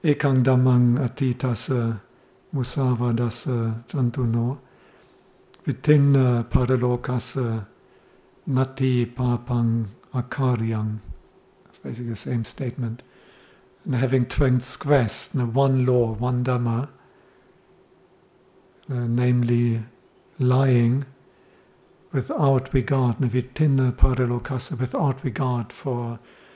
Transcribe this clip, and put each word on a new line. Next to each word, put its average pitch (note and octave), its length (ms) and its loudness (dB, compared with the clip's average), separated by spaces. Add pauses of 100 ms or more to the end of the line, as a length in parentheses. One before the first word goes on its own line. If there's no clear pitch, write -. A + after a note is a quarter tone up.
"Ekang C#3 400 2
dhammang B2+ 540 4
atitasa B2 1000 -2 (540)
musavadasa A#2+ 1300 -2
jantuno B2 720 -2 (1080)
vitinna C#3 800 4
padalokasa B2 1200 -2 (800)
nati C3 600 0
papang A#2+ 800 0 (260)
akaryang." A2+ 840 -2 (640)
It's - 140 -20
basically A#2+ 320 -8
the A2+ 60 -6
same A#2+ 280 -4
statement. A#2+ 580 -6 (840)
"And C3+ 120 -2
having B2 300 2
transgressed B2+ 1040 0
the B2+ 120 0
one C3 400 2
law, B2 280 2
one B2 320 -2
dhamma, B2 440 -2 (2000)
uh, C3+ 60 -4
namely A#2+ 880 2 (560)
lying B2+ 680 4 (1080)
without C#3 600 0
regard, C3 460 0
na B2+ 80 0
vitinna C3 640 0
padalokasa, B2 880 0
without C3+ 460 -2
regard B2 480 -4
for A#2+ 480 -6 (360)